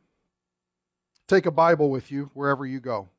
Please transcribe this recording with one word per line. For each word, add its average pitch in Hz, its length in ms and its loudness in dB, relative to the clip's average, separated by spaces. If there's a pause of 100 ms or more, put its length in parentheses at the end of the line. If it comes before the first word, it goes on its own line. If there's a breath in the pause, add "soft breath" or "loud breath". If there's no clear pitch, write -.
(1300)
take 190 180 2
a 165 60 0
Bible 160 360 4
with 131 220 -4
you 139 240 -8
wherever 139 320 -2
you 131 140 -8
go? 110 280 -8 (100)